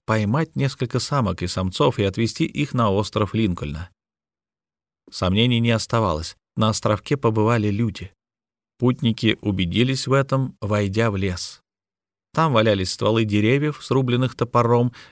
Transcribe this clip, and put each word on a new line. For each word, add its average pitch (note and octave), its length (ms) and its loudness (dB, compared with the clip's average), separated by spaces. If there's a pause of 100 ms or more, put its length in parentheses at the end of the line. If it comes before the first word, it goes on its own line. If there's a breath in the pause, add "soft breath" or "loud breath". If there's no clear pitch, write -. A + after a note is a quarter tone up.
поймать A2 500 0
несколько C3 440 -2
самок A2+ 420 -2
и F2 60 -2
самцов F#2+ 520 0
и G#2 40 2
отвезти A2 420 0
их - 280 -4
на A#2 180 2
остров G2+ 420 -2
Линкольна. F2 560 -2 (1200)
Сомнений A2+ 480 2
не A#2 120 2
оставалось, G#2 680 -2 (180)
на A2 140 2
островке G#2+ 480 -2
побывали A2 520 2
люди. G2+ 440 -4 (640)
Путники A#2+ 640 2
убедились G#2 680 0
в B2+ 60 0
этом, C3+ 480 0
войдя G#2 500 0
в G2 60 -2
лес. F#2+ 440 -6 (720)
Там D#3 200 2
валялись G#2+ 380 2
стволы A2+ 340 0
деревьев, A#2+ 560 0
срубленных B2 540 0
топором, A#2+ 580 2 (180 loud breath)